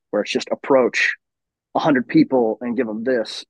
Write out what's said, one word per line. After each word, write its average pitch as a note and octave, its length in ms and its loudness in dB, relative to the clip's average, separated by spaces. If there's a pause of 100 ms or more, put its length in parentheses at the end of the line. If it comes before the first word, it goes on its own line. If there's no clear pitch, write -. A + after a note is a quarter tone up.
(100)
where G#2 120 0
it's - 100 -6
just - 180 -4
approach - 640 2 (600)
a C3 40 -2
hundred B2+ 300 0
people B2 520 2
and A#2+ 160 -6
give A#2 120 -2
'em A2 160 -8
this A#2+ 460 -4